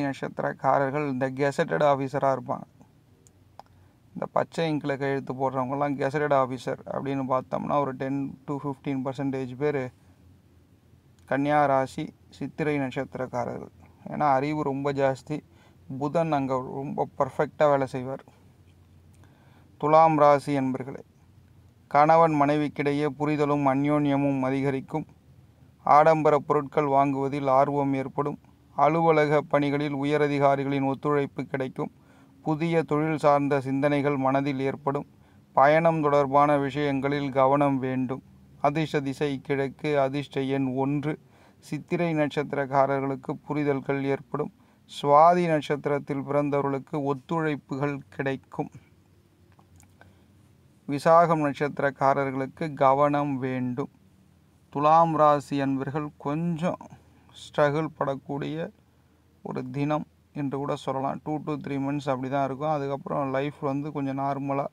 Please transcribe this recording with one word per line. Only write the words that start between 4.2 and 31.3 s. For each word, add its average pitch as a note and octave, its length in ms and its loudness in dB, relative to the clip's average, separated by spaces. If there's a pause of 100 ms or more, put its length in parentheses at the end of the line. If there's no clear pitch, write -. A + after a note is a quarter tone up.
பச்சை - 400 -2
இங்கில் C#3 260 -4
கையெழுத்து C#3 360 -4
போடுறவங்கலாம் C3+ 600 -4
கெசட்டட் C#3+ 400 -2
ஆஃபீஸர் C3 560 -2
அப்படின்னு C3+ 380 -4
பார்த்தோம்னா C#3+ 520 -2
ஒரு C3+ 120 -4
டென் C3+ 280 -6 (240)
to D3 100 -8
ஃபிஃப்டீன் C#3 500 -6
பர்சன்டேஜ் C3+ 520 -6
பேர் C#3+ 240 -2 (1400)
கன்னியா C#3+ 400 0
ராசி C3+ 400 0 (260)
சித்திரை D3 480 -2
நட்சத்திரக்காரர்கள். B2+ 960 -6 (360)
ஏன்னா D3 240 -2
அறிவு D3+ 300 0
ரொம்ப C#3 300 -2
ஜாஸ்தி, C#3 460 0 (600)
புதன் D#3 340 0
அங்க C3+ 220 0 (200)
ரொம்ப C#3+ 340 -4 (100)
பர்ஃபெக்டா D3 520 0
வேலை C3+ 160 2
செய்வார். C3 380 -8 (1500)
துலாம் D#3 400 6
ராசி C#3+ 400 4
என்பர்களே, C3 440 -6 (840)
கணவன் D#3+ 460 6
மனைவிக்கிடையே D3 720 0
புரிதலும் D3 600 0
அந்யோன்யமும் C#3 760 2
அதிகரிக்கும். C3+ 680 -2 (800)
ஆடம்பர D3+ 520 6
பொருட்கள் D3 480 0
வாங்குவதில் C#3 600 0
ஆர்வம் C#3 480 2
ஏற்படும். C#3 440 -4 (380)
அலுவலக D3+ 640 4
பணிகளில் C#3+ 560 0
உயரதிகாரிகளின் C#3 880 2
ஒத்துழைப்பு C#3+ 580 -2